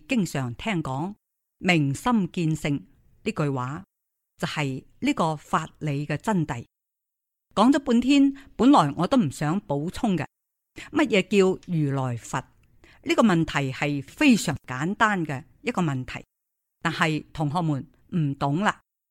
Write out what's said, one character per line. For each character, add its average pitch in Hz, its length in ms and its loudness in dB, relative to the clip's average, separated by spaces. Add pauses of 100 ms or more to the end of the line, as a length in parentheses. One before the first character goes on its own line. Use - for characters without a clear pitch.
經 226 180 0
常 127 300 -4
聽 190 280 -4
講 147 320 -6 (440)
明 156 360 2
心 220 360 0
見 160 240 -2
性 147 320 -4 (380)
呢 220 80 -4
句 147 180 -2
話， 135 320 -6 (540)
就 175 100 -4
係 139 380 -6 (160)
呢 277 140 0
個 160 200 0
法 160 340 -4 (100)
理 147 280 -4
嘅 147 120 -4
真 185 280 0
諦。 120 180 -8 (880)
講 233 180 6
咗 311 80 2
半 240 200 2
天， 277 320 6 (220)
本 254 160 6
來 175 260 6
我 175 100 2
都 277 100 0
唔 185 160 4
想 160 300 -2
補 143 280 -4
充 196 260 -2
嘅。 135 80 -4 (680)
乜 294 140 2
嘢 202 200 2
叫 190 400 2
如 156 240 0
來 131 260 -2
佛？ - 220 -8
呢 - 760 -12
個 311 80 4
問 170 220 4
題 139 280 -2
係 147 300 -4
非 262 340 4
常 165 180 -2 (120)
簡 147 280 -4
單 202 300 0
嘅 156 180 -6 (200)
一 240 100 -4
個 - 80 -2
問 139 240 -2
題， - 200 -14 (580)
但 165 100 -2
係 160 400 0
同 151 180 -2
學 175 120 -2
們 147 280 -4 (240)
唔 147 200 0
懂 143 260 -2
啦。 208 200 -2 (300)